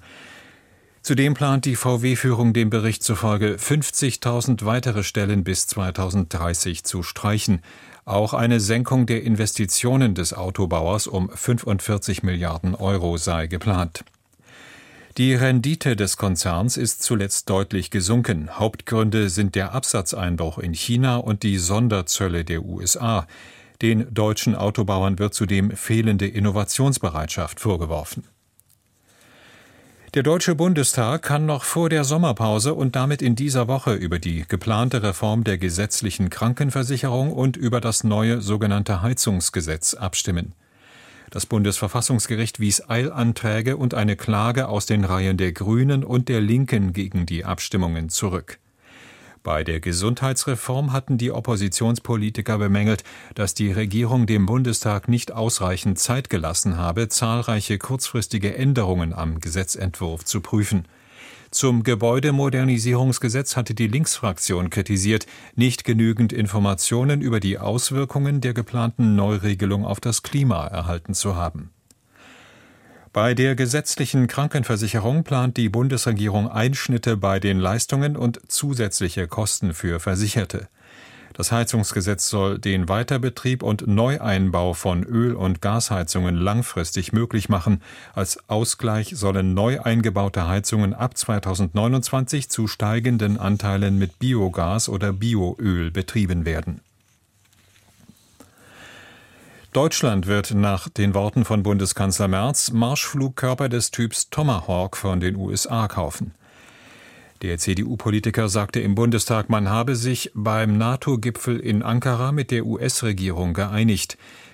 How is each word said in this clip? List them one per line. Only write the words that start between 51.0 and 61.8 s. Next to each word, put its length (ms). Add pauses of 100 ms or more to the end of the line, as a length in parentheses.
die 140
Oppositionspolitiker 1300
bemängelt, 440 (300)
dass 220
die 160
Regierung 560
dem 180
Bundestag 600
nicht 240
ausreichend 640
Zeit 320
gelassen 480
habe, 300
zahlreiche 720
kurzfristige 760
Änderungen 560
am 280
Gesetzentwurf 840
zu 140
prüfen. 460 (680)
Zum 320